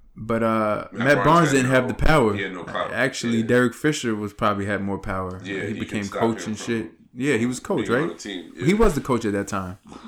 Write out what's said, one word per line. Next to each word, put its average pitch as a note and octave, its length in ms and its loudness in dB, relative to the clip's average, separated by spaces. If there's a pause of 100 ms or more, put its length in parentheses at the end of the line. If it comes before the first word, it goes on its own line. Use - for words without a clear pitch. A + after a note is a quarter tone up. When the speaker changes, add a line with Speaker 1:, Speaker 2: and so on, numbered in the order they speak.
(160)
Speaker 1:
but, A2+ 280 -4
uh, A2 480 0
Speaker 2:
Matt A#2 160 -4
Speaker 1:
Matt C#3+ 80 6
Speaker 2:
Barnes C3+ 100 2
Speaker 1:
Barnes D#3+ 240 6
Speaker 2:
had C#3 60 2
Speaker 1:
didn't B2+ 160 2
have C3 140 4
Speaker 2:
no, - 20 -4
Speaker 1:
the A2 80 -2
power. C3 400 4
Speaker 2:
he G2 80 -4
had F#2+ 100 -8
no E2+ 120 -10
clout. - 280 -6
Speaker 1:
Actually, A#2 460 -2
Speaker 2:
Yeah. A2+ 80 0
Speaker 1:
Derek B2 260 4
Fisher D3 420 -2
was G#2 160 -6
probably G2+ 360 -2
had G2+ 160 -2
more G2 160 -4
power. F#2 440 -6
Speaker 2:
Yeah, F#2+ 180 -6
Speaker 1:
He G#2+ 120 -4
Speaker 2:
he G2+ 60 -6
Speaker 1:
became A2 240 -4
Speaker 2:
could G2 80 -4
stop - 80 -4
Speaker 1:
coach A2+ 240 0
Speaker 2:
him A2 80 -8
Speaker 1:
and G#2+ 80 -8
Speaker 2:
from - 80 -12
Speaker 1:
shit. A#2 240 -4 (240)
Yeah, B2+ 220 0
he A#2 100 0
was B2 120 -4
coach, C3+ 280 -2
Speaker 2:
being A#2 120 2
on E3 100 0
Speaker 1:
right? - 80 -12
Speaker 2:
the - 60 -16
team, F2+ 320 -12
Speaker 1:
He F2 120 -6
Speaker 2:
yeah. F3+ 80 6
Speaker 1:
was G#3+ 180 6
the C#3+ 80 -2
coach A#2 240 0
at G#2 80 0
that G2+ 140 -2
time. F#2+ 320 -6 (280)